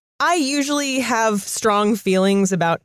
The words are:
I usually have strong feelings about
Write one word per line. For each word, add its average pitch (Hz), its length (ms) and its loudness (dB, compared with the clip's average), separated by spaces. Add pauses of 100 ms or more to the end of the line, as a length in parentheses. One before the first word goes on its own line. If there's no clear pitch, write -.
(180)
I 320 180 0
usually 285 640 0
have 226 420 0
strong 208 540 0
feelings 196 560 2
about 165 320 0